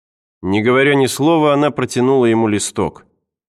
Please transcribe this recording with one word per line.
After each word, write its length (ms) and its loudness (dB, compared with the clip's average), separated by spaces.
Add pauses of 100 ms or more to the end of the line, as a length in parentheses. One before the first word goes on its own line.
(420)
Не 200 -2
говоря 340 2
ни 120 2
слова, 460 0
она 160 0
протянула 560 0
ему 220 2
листок. 580 -4 (420)